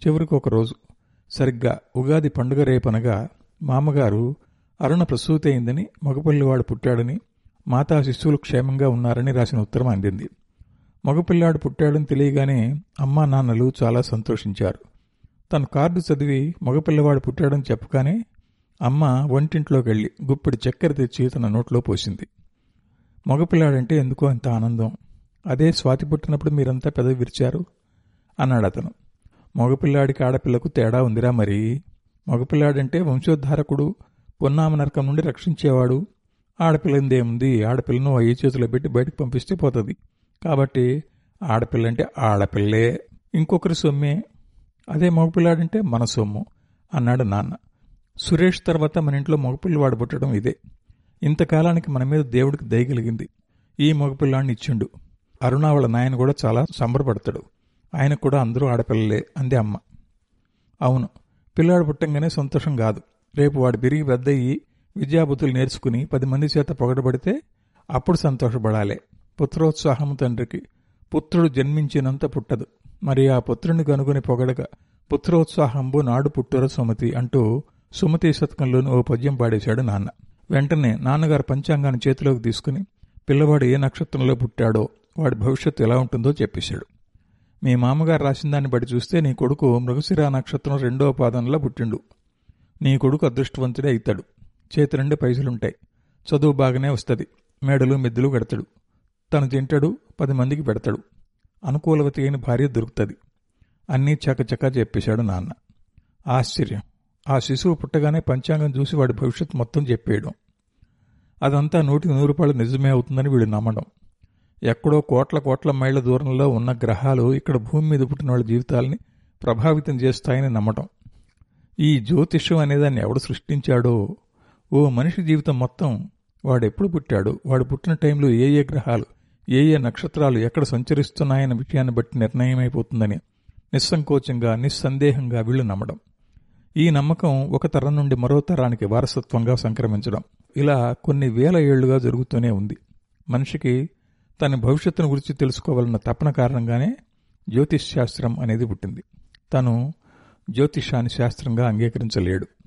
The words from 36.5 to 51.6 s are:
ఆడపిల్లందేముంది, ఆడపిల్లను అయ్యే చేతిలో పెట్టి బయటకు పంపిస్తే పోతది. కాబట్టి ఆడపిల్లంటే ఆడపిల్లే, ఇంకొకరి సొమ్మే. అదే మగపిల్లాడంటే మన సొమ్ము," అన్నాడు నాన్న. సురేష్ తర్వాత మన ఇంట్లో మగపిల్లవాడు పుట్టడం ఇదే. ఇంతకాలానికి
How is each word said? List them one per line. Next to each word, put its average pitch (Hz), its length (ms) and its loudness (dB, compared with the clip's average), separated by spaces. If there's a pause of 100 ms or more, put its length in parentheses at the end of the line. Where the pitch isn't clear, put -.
ఆడపిల్లందేముంది, 131 1040 2
ఆడపిల్లను 131 520 0
అయ్యే 120 200 4 (100)
చేతిలో 123 200 0
పెట్టి 127 220 -2
బయటకు 127 280 -2
పంపిస్తే 127 380 -4
పోతది. 127 420 -2 (480)
కాబట్టి 139 580 0 (400)
ఆడపిల్లంటే 117 640 -2 (120)
ఆడపిల్లే, 107 840 0 (300)
ఇంకొకరి 165 400 0
సొమ్మే. 147 480 -2 (680)
అదే 170 200 2
మగపిల్లాడంటే 165 720 2
మన 120 240 0
సొమ్ము," 107 420 -2 (480)
అన్నాడు 127 280 2
నాన్న. 104 320 -2 (640)
సురేష్ 180 480 2
తర్వాత 156 320 0
మన 147 160 0
ఇంట్లో 143 220 0
మగపిల్లవాడు 135 600 0
పుట్టడం 127 380 -4
ఇదే. 110 220 -2 (640)
ఇంతకాలానికి 160 680 2